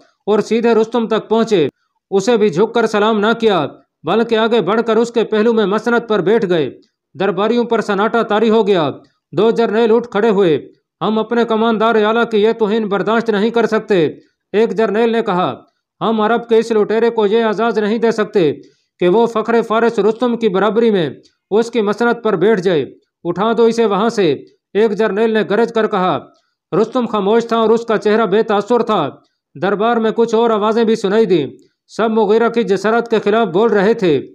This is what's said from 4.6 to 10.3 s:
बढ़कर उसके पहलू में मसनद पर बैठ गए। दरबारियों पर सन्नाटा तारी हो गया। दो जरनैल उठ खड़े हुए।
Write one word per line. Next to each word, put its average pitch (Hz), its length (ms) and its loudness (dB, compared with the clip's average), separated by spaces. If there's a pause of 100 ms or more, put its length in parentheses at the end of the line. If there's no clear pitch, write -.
बढ़कर 220 360 0
उसके 233 260 0
पहलू 220 300 0
में 220 120 2
मसनद 226 360 0
पर 214 200 -2
बैठ 190 240 2
गए। 160 260 0 (460)
दरबारियों 208 480 -2
पर 226 160 -2
सन्नाटा 214 420 -2
तारी 214 260 0
हो 220 140 2
गया। 180 260 2 (440)
दो 220 180 2
जरनैल 220 400 0
उठ 233 140 2
खड़े 208 240 0
हुए। 185 300 2 (440)